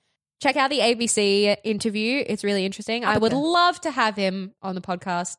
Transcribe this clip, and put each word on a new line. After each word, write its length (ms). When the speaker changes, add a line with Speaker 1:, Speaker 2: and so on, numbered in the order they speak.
Speaker 1:
Check 140
out 140
the 100
A 140
B 120
C 560
interview. 640
It's 160
really 240
interesting. 380
I 120
would 160
Speaker 2:
Okay. 80
Speaker 1:
love 420
to 100
have 240
him 440
on 140
the 60
podcast, 580